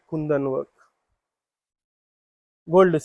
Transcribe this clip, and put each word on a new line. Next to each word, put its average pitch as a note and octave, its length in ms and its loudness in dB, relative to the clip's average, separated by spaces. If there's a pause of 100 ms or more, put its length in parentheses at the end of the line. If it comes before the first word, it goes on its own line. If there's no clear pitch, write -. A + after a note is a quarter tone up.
(100)
కుందన్ D3+ 420 -4
వర్క్, C#3 280 -8 (1900)
గోల్డ్ F#3 300 4